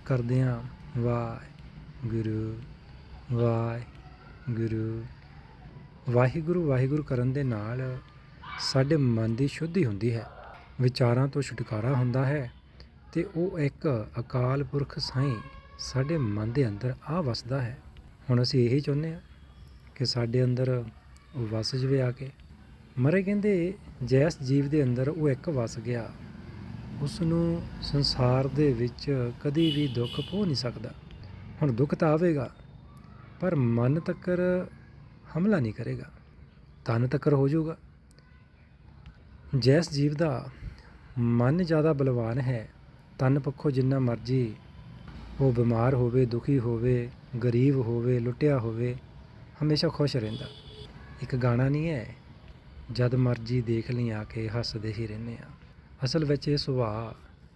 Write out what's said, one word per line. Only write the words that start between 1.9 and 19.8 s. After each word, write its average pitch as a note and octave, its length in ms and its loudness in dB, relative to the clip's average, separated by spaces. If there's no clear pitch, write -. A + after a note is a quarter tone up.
ਵਾਹਿਗੁਰੂ।" A2+ 1700 -2
ਵਾਹਿਗੁਰੂ, D3+ 560 2
ਵਾਹਿਗੁਰੂ C3+ 360 2
ਕਰਨ B2+ 300 0
ਦੇ C#3+ 100 -2
ਨਾਲ B2+ 560 -4
ਸਾਡੇ C#3 360 2
ਮਨ A2+ 380 4
ਦੀ C3+ 120 0
ਸ਼ੁੱਧੀ E3 380 0
ਹੁੰਦੀ A2 300 0
ਹੈ, A2+ 120 -6
ਵਿਚਾਰਾਂ B2 480 4
ਤੋਂ C#3 140 -2
ਛੁਟਕਾਰਾ A#2 520 -4
ਹੁੰਦਾ B2+ 320 2
ਹੈ, C3+ 260 -2
ਤੇ E3+ 140 -2
ਉਹ F3 220 -2
ਇੱਕ C#3 480 0
ਅਕਾਲ B2+ 460 0
ਪੁਰਖ C#3 340 -4
ਸਾਈਂ C3 380 -2
ਸਾਡੇ C#3+ 400 -2
ਮਨ A2 340 -2
ਦੇ C3+ 160 2
ਅੰਦਰ B2 260 -4
ਆ F3 100 0
ਵਸਦਾ B2+ 420 -2
ਹੈ। A#2+ 160 -6
ਹੁਣ B2 120 4
ਅਸੀਂ B2 220 4
ਇਹੀ B2+ 160 4
ਚਾਹੁੰਦੇ D3+ 340 -2
ਹਾਂ F3+ 60 -14